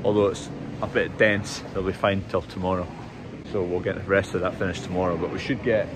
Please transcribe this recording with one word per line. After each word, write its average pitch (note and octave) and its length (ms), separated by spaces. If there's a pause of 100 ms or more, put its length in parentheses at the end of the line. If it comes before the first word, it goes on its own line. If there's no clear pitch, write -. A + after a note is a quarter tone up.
Although G#2 220
it's - 240 (320)
a A2 60
bit F#2+ 300
dense, G#2 440 (120)
they'll F#2+ 100
be F#2 100
fine G2 360
till F#2 120
tomorrow. F2+ 460 (680)
So G2+ 80
we'll F2+ 180
get F#2+ 160
the F#2+ 140
rest G2 240
of F#2 80
that F2+ 140
finished F2+ 280
tomorrow, F2+ 320
but E2+ 160
we - 80
should - 240
get A2 320